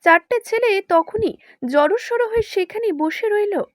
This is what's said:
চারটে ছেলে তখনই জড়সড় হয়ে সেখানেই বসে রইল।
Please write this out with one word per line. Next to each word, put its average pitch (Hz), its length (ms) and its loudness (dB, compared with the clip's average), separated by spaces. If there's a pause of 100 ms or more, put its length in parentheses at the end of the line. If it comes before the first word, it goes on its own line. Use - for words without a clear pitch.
চারটে 349 400 4
ছেলে 440 440 0
তখনই 339 480 0 (320)
জড়সড় 392 580 0
হয়ে 440 160 -2
সেখানেই 415 500 -4
বসে 320 360 -4
রইল। 415 340 0 (120)